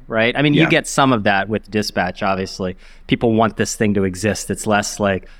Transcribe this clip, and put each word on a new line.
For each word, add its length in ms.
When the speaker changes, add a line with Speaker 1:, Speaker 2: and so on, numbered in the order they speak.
Speaker 1:
right? 300
I 60
mean, 100
you 80
Speaker 2:
Yeah. 80
Speaker 1:
get 180
some 240
of 120
that 260
with 220
Dispatch, 500
obviously. 560
People 260
want 240
this 180
thing 200
to 80
exist. 480
It's 160
less 320
like, 280